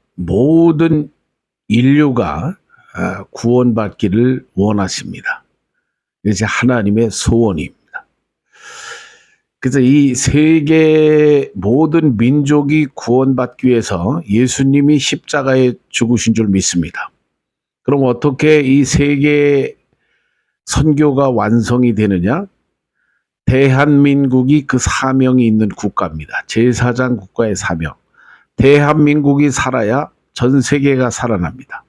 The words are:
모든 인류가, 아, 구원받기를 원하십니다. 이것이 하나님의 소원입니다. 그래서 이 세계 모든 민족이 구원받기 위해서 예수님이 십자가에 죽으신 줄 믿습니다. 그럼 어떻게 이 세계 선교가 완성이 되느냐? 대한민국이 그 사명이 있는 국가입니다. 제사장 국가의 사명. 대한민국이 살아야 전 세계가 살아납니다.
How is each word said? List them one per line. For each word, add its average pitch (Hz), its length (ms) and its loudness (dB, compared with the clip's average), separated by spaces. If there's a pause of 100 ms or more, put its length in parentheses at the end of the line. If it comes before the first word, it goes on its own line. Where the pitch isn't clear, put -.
(140)
모든 151 960 0 (580)
인류가, 120 880 0 (380)
아, 92 360 -8
구원받기를 117 1200 -2
원하십니다. - 880 -6 (800)
이것이 101 200 -2
하나님의 110 680 0
소원입니다. - 960 -4 (1500)
그래서 131 180 -2
이 135 380 4
세계 151 1400 2
모든 143 640 0
민족이 143 760 0
구원받기 127 760 -2
위해서 113 600 -2
예수님이 135 680 2
십자가에 131 760 -2 (140)
죽으신 117 460 -2
줄 110 140 0
믿습니다. 87 640 -4 (720)
그럼 139 200 0
어떻게 147 560 0
이 139 240 2
세계 143 920 0 (880)
선교가 143 640 0
완성이 117 640 0
되느냐? 104 520 -2 (960)
대한민국이 139 1200 2
그 131 120 -2
사명이 127 680 0
있는 110 220 2
국가입니다. 85 800 -8
제사장 120 680 0
국가의 104 400 -6
사명. 80 380 -8 (600)
대한민국이 147 960 2
살아야 127 600 -4 (220)
전 131 280 0
세계가 135 500 0
살아납니다. 113 800 -6